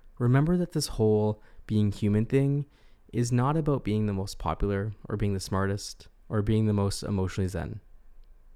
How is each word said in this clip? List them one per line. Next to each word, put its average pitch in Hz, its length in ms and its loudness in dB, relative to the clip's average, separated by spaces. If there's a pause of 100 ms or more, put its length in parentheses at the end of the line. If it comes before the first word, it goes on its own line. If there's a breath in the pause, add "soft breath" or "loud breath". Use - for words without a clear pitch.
(180 soft breath)
remember 139 380 4
that 180 160 -2
this 147 140 -2
whole 107 560 2 (240 soft breath)
being 107 240 2
human 104 340 2
thing 139 420 0 (460 soft breath)
is 120 200 0
not 127 240 2
about 147 260 0
being 107 240 0
the 104 60 0
most 98 260 -4
popular 101 540 -2 (160)
or 104 80 -4
being 104 180 0
the 95 60 -4
smartest, 98 680 -4 (220)
or 107 140 0
being 110 240 2
the 104 60 4
most 101 300 0
emotionally 95 460 -2
zen. 87 320 -6 (760)